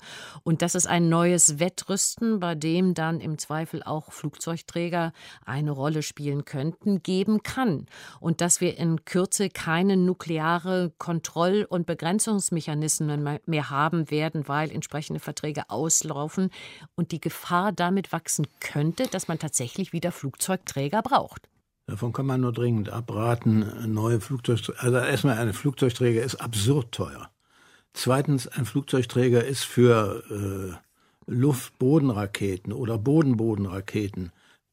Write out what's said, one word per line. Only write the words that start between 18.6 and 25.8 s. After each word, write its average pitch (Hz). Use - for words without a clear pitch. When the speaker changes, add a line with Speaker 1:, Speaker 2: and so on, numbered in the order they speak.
Speaker 1:
dass 190
man 165
tatsächlich 160
wieder 170
Flugzeugträger 170
braucht. -
Speaker 2:
Davon 117
kann 135
man 131
nur 123
dringend 117
abraten, 110
neue 110
Flugzeugträ-, 120
also 123
erstmal, 131
ein 113
Flugzeugträger 123